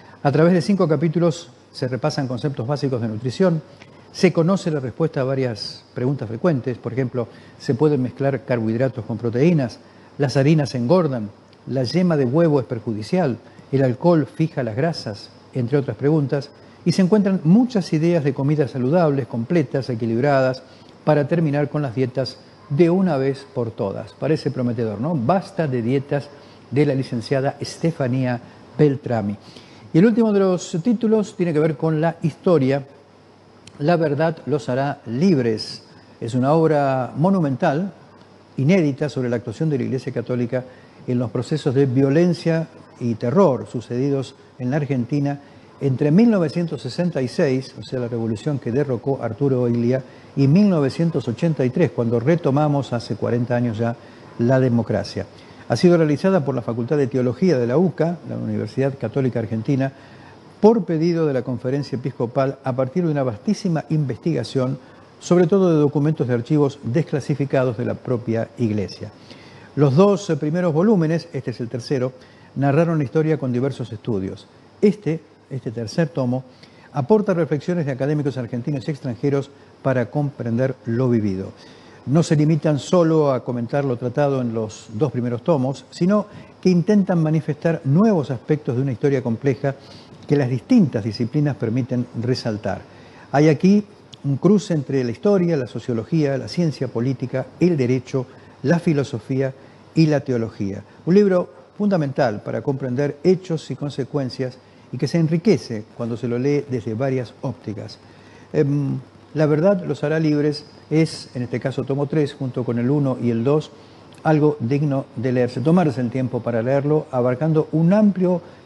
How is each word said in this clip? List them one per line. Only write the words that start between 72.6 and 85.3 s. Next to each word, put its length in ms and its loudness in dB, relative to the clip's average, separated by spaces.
la 40 0
historia 340 0
con 140 -4
diversos 400 -4
estudios. 560 -6
Este, 380 2
este 220 -8
tercer 380 -2
tomo, 340 -2
aporta 400 2
reflexiones 520 -2
de 60 -2
académicos 460 -2
argentinos 500 -6
y 40 -2
extranjeros 600 -4
para 280 0
comprender 640 -2
lo 240 0
vivido. 420 0
No 180 4
se 120 2
limitan 440 2
solo 520 2
a 120 -2
comentar 420 -4
lo 120 -2
tratado 440 -2
en 120 -4
los 400 -6
dos 180 -2
primeros 320 -4